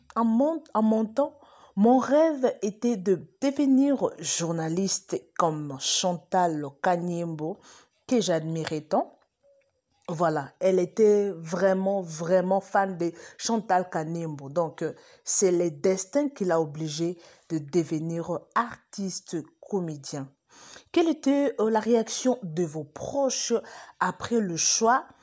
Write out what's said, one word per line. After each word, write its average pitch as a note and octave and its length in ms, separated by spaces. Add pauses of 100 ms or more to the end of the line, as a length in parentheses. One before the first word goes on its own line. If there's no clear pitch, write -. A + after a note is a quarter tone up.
(160)
en A#3 100
mon-, C#4+ 380 (120)
en A3 80
montant, A3 560 (360)
mon A#3 220
rêve C4+ 640
était A3+ 360
de F3+ 300 (140)
devenir C4+ 800
journaliste E3+ 1000 (180)
comme D3+ 420
Chantal F3 880 (160)
Kanyembo, E3+ 720 (480)
que A#3+ 160
j'admirais D#3+ 600
tant. - 360 (880)
Voilà, D#3+ 520
elle F#3+ 200
était G3+ 520
vraiment, F#3+ 720
vraiment F3+ 600
fan G3 360
de E3+ 140 (260)
Chantal F#3+ 520
Kanyembo. D#3 600
Donc, E3 340
euh, D3+ 100 (300)
c'est - 280
le F3 200
destin F#3+ 580
qui G3+ 160
l'a E3 160
obligée D#3 560 (320)
de E3 80
devenir E3 840 (140)
artiste - 840 (240)
comédien. D3 680 (640)
Quelle E4 180
était, C#4 500
euh, A3 120
la A3 80
réaction A#3+ 640
de E3+ 200
vos D3+ 220
proches - 680 (460)
après F#3 400
le F3 180
choix, A#3 480 (180)